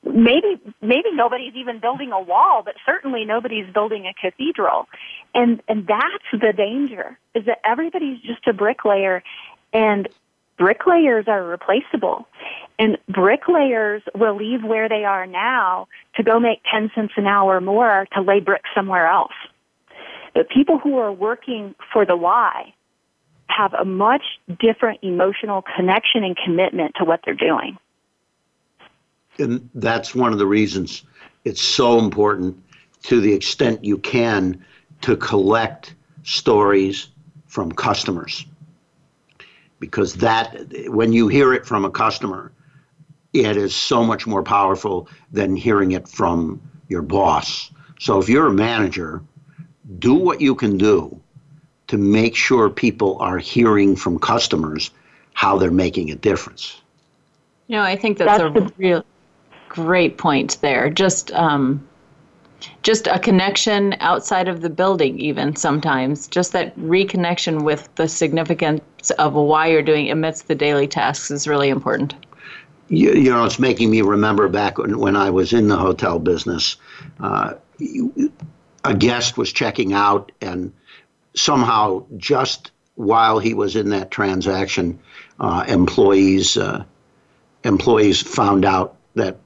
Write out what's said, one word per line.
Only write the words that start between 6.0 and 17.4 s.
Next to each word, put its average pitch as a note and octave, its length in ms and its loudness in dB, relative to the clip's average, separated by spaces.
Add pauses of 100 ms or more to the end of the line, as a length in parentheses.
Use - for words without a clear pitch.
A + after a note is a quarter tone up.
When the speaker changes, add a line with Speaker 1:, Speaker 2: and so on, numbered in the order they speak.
Speaker 1:
the G#3+ 200 0
danger, A3+ 680 -4 (160)
is A3 120 -4
that A#3 180 -2
everybody's C#4 560 -4
just - 260 -8
a A#3+ 60 2
bricklayer, G3 720 -2 (500)
and G#3+ 360 0 (480)
bricklayers A#3+ 720 2
are G3 160 0
replaceable. G3 840 -4 (520)
And A3 200 2 (100)
bricklayers A3 920 2 (120)
will G#3 200 0
leave A3 300 -4
where A3 240 0
they G#3+ 160 -2
are G3 220 -2
now F#3+ 600 -2 (280)
to - 60 -2
go A3+ 180 4
make A3+ 300 0
ten G#3+ 240 -2
cents G#3+ 220 -4
an G3+ 100 0
hour G3 340 2